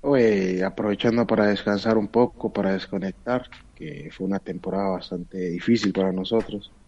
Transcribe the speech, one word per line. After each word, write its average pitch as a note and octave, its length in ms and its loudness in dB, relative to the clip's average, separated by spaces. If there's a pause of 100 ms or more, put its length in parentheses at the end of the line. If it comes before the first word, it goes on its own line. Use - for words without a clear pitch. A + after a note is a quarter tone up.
Oye, G#2+ 600 4
aprovechando A2 600 0
para G#2 200 2
descansar G#2 520 2
un G#2 100 0
poco, A#2 440 0
para G2 220 0
desconectar, G2 720 -4 (260)
que D3 380 -12
fue F#2+ 140 -8
una G2 120 -2
temporada F#2+ 520 -4
bastante F2+ 480 -8
difícil F#2+ 540 0
para F#2+ 200 2
nosotros. G#2 640 -4 (140)